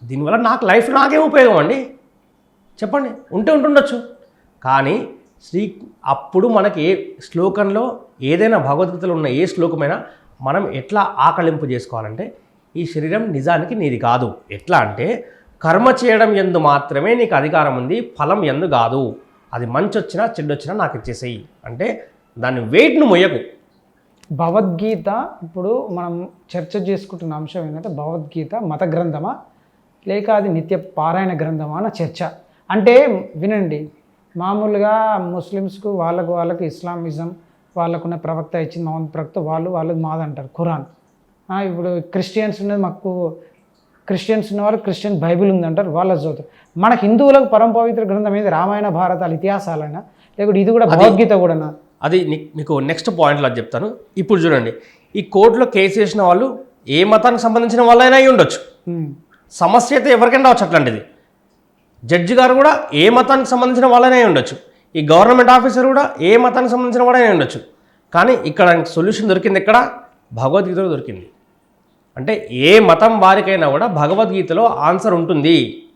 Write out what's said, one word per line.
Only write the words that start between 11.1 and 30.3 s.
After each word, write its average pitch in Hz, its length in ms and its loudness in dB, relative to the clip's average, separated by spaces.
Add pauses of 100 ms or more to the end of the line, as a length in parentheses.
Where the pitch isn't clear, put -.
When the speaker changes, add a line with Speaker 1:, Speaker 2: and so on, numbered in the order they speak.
Speaker 1:
ఆకలింపు 160 480 0
చేసుకోవాలంటే, 120 720 -10 (380)
"ఈ 170 100 -6
శరీరం 175 460 -4
నిజానికి 160 440 -2
నీది 147 220 -4
కాదు." 120 360 -2 (180)
ఎట్లా 101 260 -2
అంటే, 117 500 -4 (340)
"కర్మ 208 320 2 (120)
చేయడం 220 300 4
యందు 185 220 0
మాత్రమే 147 580 0
నీకు 226 200 0
అధికారం 147 420 0
ఉంది, 156 420 -6
ఫలం 175 260 0
యందు 143 200 -2
కాదు. 123 500 -2 (380)
అది 120 120 -8
మంచి 170 340 -4
వచ్చినా 202 260 -6
చెడ్డు 151 280 -6
వచ్చినా 175 220 -10
నాకు 170 220 -4
ఇచ్చేసేయి" 120 480 -12 (200)
అంటే 185 420 -8 (320)
దాని 123 220 -4
వెయిట్ను 262 440 2
మొయ్యకు. 175 340 2 (920)
Speaker 2:
భగవద్గీత, 190 960 -4 (140)
ఇప్పుడు 196 440 -6
మనం 175 420 -10 (280)
చర్చ 175 200 -10
చేసుకుంటున్న 185 560 -8
అంశం 156 320 -10
ఏంటంటే, 156 240 -12
భగవద్గీత 156 680 -10
మత 180 280 -6
గ్రంథమా 165 520 -4 (720)
లేక 202 220 -4
అది 202 200 0